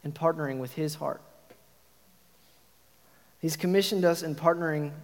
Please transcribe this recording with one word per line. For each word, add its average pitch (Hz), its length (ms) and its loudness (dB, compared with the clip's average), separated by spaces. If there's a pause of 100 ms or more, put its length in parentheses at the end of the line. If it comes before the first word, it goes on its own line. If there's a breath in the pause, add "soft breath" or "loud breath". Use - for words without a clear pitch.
in 147 100 -8
partnering 156 460 -2
with 127 160 -8
his 151 220 -4
heart. - 260 -6 (2250 soft breath)
He's 160 180 -2
commissioned 190 480 2
us 170 180 4
in 160 120 -4
partnering 160 560 2 (140)